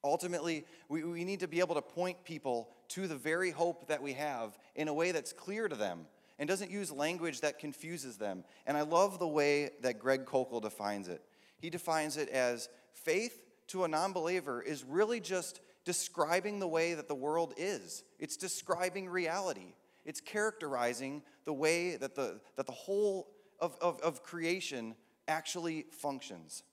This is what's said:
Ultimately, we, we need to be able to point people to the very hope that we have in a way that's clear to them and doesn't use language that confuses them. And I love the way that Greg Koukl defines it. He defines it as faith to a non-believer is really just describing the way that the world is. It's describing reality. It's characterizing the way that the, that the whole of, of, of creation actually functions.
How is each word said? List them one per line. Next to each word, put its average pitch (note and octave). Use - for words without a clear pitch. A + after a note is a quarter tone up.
Ultimately, E3
we, D#3
we E3+
need F#3+
to F3+
be E3
able E3+
to D3
point F3
people B2
to F#3
the D#3
very E3
hope E3+
that D3
we C#3
have B2+
in D3+
a D3+
way E3
that's D3+
clear G#3
to D3+
them F2+
and D3
doesn't F#3+
use F#3+
language D#3+
that D3
confuses D3
them. G2
And C#3+
I D3
love F3+
the F3
way D3
that A#2+
Greg C3
Koukl B2
defines G2+
it. E2+
He -
defines D#3+
it D3+
as B2
faith G#3
to F#3
a E3
non-believer E3
is C#3+
really G#3+
just F3+
describing F3+
the F#3+
way E3
that D3+
the D3
world D3+
is. D3
It's -
describing F#3
reality. E3+
It's D#3
characterizing C#3
the D#3
way E3
that C3
the, A2+
that C3+
the C3
whole G3
of, E3+
of, E3+
of D#3+
creation D#3+
actually D#3+
functions. G2+